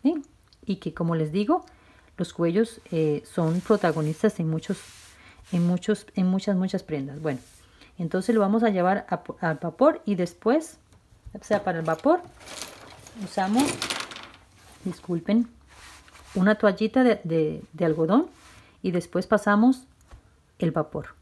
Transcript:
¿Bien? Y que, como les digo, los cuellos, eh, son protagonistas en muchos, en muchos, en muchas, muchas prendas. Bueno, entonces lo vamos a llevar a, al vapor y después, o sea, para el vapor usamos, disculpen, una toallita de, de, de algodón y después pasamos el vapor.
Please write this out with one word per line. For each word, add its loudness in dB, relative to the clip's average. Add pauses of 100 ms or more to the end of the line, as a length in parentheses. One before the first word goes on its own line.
¿Bien? 0 (400)
Y -4
que, -8
como -2
les -2
digo, 0 (520)
los -6
cuellos, 0 (100)
eh, 0
son 0
protagonistas 0
en -2
muchos, -4 (760)
en 2
muchos, -2
en 0
muchas, 0
muchas -2
prendas. -8
Bueno, -4 (600)
entonces -2
lo 4
vamos 2
a 4
llevar 0
a, -4 (180)
al -2
vapor 2
y 0
después, -2 (600)
o -18
sea, -2
para -4
el -6
vapor 2 (1000)
usamos, 0 (1200)
disculpen, -2 (840)
una 4
toallita 2
de, 4
de, 0 (100)
de -2
algodón 2 (560)
y -2
después -4
pasamos 4 (760)
el 0
vapor. -4 (140)